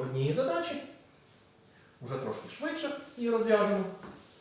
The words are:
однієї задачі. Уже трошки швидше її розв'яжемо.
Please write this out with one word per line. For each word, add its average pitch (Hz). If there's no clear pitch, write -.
однієї 135
задачі. 339
Уже 120
трошки -
швидше 302
її 233
розв'яжемо. 208